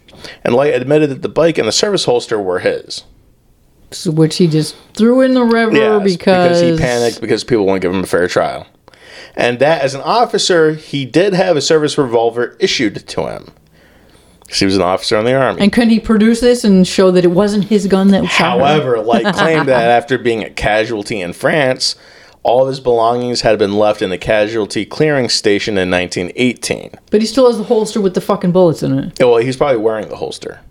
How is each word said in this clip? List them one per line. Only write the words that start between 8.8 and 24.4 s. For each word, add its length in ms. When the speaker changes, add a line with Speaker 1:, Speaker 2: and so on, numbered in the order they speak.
Speaker 1:
And 240
that, 220
as 120
an 80
officer, 720
he 320
did 260
have 240
a 60
service 340
revolver 640
issued 500
to 200
him. 240
'Cause 120
he 60
was 100
an 60
officer 360
in 60
the 100
army. 260
Speaker 2:
And 120
couldn't 180
he 100
produce 400
this 240
and 220
show 240
that 140
it 80
wasn't 320
his 220
gun 220
that 180
shot 320
her? 60
Speaker 1:
However, 360
Light 340
claimed 340
that 220
Speaker 2:
<laughs> 120
Speaker 1:
after 160
being 260
a 60
casualty 720
in 120
France, 640
all 180
of 60
his 100
belongings 600
had 180
been 180
left 260
in 80
the 80
casualty 680